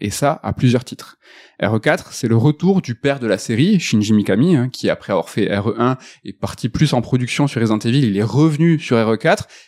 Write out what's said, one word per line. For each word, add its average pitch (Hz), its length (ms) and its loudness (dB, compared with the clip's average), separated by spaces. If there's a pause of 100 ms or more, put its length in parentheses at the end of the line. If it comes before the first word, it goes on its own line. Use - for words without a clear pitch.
et 104 80 -4
ça 143 320 -2
à 104 120 -6
plusieurs 127 300 0
titres. - 340 -18 (440)
R 107 140 0
E 110 40 -2
quatre, - 320 -2
c'est - 160 -6
le 110 80 6
retour 151 460 2
du 120 140 -6
père 139 240 -2
de 117 80 -4
la 98 100 2
série, 160 420 2
Shinji 107 320 0
Mikami, 107 440 2
hein, 127 160 0
qui - 180 -4
après - 240 -4
avoir 85 160 -2
fait 101 260 -2
R 101 140 -2
E 95 80 -4
un 127 200 0 (280)
est - 80 -12
parti - 340 -6
plus 143 260 0
en 123 80 2
production 127 460 -2
sur 123 140 -4
Resident 110 180 0
Evil, 123 260 0
il 98 120 0
est 104 60 2
revenu 151 560 2
sur - 180 0
R 113 160 2
E - 20 0
quatre 165 320 0 (200)